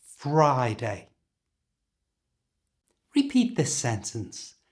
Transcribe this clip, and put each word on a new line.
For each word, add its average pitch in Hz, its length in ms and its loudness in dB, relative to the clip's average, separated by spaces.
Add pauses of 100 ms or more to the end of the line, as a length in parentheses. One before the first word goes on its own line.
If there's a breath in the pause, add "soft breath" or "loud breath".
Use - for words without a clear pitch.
(160)
Friday. 127 920 0 (2000)
Repeat 277 420 2
this - 180 0
sentence. - 800 -6 (180)